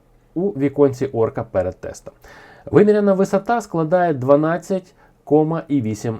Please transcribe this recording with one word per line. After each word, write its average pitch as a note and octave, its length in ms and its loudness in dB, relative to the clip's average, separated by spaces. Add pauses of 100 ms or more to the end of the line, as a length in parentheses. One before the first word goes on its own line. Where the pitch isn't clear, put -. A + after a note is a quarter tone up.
(340)
у F#3 160 -2
віконці C3+ 560 0
орка A2+ 380 -2
перед F#2 360 -4
тестом. - 340 -14 (520)
Виміряна G#3 480 4
висота G3 480 0
складає E3+ 520 -2
дванадцять D3+ 800 0 (300)
кома D#3 460 2
вісім A2+ 500 -2